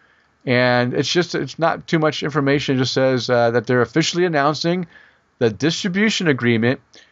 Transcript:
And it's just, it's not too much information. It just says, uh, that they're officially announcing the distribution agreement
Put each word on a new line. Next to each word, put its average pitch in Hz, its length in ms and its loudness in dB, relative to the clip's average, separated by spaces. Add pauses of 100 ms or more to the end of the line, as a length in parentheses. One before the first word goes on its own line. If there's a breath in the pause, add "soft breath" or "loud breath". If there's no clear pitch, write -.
(440 soft breath)
And 123 480 2
it's 143 180 -2
just, 170 240 -2
it's 139 240 -6
not 160 280 -2
too 175 120 -2
much 156 240 -2
information. 139 540 0
It - 20 0
just 127 140 -2
says, 131 380 0
uh, 120 220 2
that 117 140 0
they're 127 160 2
officially 165 420 0
announcing 165 640 0 (520 soft breath)
the 117 120 2
distribution 180 800 -2
agreement 120 520 2 (320 soft breath)